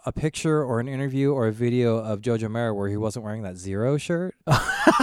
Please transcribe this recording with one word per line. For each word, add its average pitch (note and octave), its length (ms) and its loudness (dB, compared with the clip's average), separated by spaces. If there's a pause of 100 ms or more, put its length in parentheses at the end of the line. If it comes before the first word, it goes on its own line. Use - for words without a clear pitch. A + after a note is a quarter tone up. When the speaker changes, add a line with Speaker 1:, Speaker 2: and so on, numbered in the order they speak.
Speaker 1:
a B2+ 60 -2
picture D3+ 500 0
or B2 160 0
an A#2+ 80 -2
interview C3+ 460 0
or B2 160 2
a G#2+ 40 2
video A#2+ 460 2
of G#2+ 220 -4
Jojo A2+ 280 0
Mara A2+ 240 -2
where G2+ 160 -2
he G2+ 80 -2
wasn't G#2+ 280 -4
wearing G#2+ 180 -6
that F#2 140 -8
Zero G2 400 0
shirt. F3 440 -4
Speaker 2:
<laughs> - 60 -16 (560)